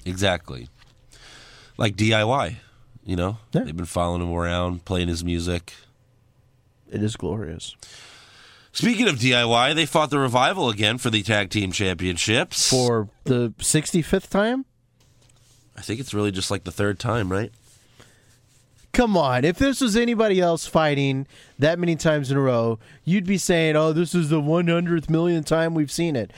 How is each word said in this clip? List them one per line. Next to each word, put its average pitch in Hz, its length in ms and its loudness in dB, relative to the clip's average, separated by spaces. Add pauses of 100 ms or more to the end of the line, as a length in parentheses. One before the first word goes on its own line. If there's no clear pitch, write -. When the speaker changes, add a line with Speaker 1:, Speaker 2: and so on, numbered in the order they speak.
Speaker 1:
Exactly. 90 640 -4 (1080)
Like 107 180 0
D 110 200 2
I 107 80 4
Y, 117 340 -2 (480)
you 92 100 -4
know? 92 220 -2 (140)
Speaker 2:
Yeah. - 120 0
Speaker 1:
They've 82 140 -8
been 87 80 -6
following 87 380 0
him 87 100 -2
around, 87 520 -2
playing 90 220 0
his 85 160 -2
music. 87 500 -4 (1160)
Speaker 2:
It 104 140 -4
is 107 120 -2
glorious. 85 600 -8 (960)
Speaker 1:
Speaking 220 360 0
of 143 120 0
D 123 160 2
I 120 100 2
Y, 120 280 2
they 160 120 0
fought 151 240 0
the 143 100 -2
Revival 135 500 2
again 107 280 0
for 123 140 -2
the 110 100 2
Tag 101 300 0
Team 101 200 -2
Championships. 92 1000 -2
Speaker 2:
For 120 400 2 (160)
the 120 340 0
sixty-fifth - 720 0
time? 233 340 0 (1120)
Speaker 1:
I - 60 -18
think 110 180 -6
it's 131 140 -8
really 104 180 0
just, 95 200 -4
like, 98 140 -6
the 90 60 -10
third 101 280 -2
time, 107 320 -2
right? 98 200 -4 (1400)
Speaker 2:
Come 220 260 2
on. 131 260 2
If 175 140 2
this 269 240 0
was 220 160 2
anybody 220 420 2
else 170 280 2
fighting 139 580 0 (320)
that 165 220 2
many 170 160 0
times 147 340 0
in 139 80 2
a - 20 2
row, 117 380 2 (260)
you'd 180 220 0
be 185 140 0
saying, 165 360 2
"Oh, 160 160 2
this 160 220 -2
is 165 160 2
the 160 100 2
one 165 280 0
hundredth 170 420 0
million 165 340 2
time 165 300 0
we've 151 180 -2
seen 165 240 -2
it." 110 220 -4